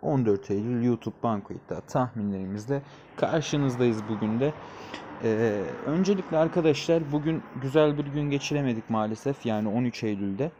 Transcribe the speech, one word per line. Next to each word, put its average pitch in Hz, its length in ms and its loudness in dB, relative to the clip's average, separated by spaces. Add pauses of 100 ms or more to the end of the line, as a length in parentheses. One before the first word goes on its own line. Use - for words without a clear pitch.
On 139 240 2
dört 101 260 2
Eylül 117 320 0
YouTube 117 400 0
Banko 107 300 -2
İddia - 280 -10
tahminlerimizle 107 1000 -2 (360)
karşınızdayız 127 800 2 (120)
bugün 110 300 0
de. 147 140 2 (720)
Ee, 110 400 2 (220)
öncelikle 170 520 2
arkadaşlar, 160 760 2
bugün 151 320 0 (180)
güzel 147 360 4
bir 147 80 -2
gün 147 240 -2
geçiremedik 139 600 0
maalesef, 110 560 -2
yani 107 220 0
on 110 160 0
üç 123 200 -4
Eylül'de. 101 560 -2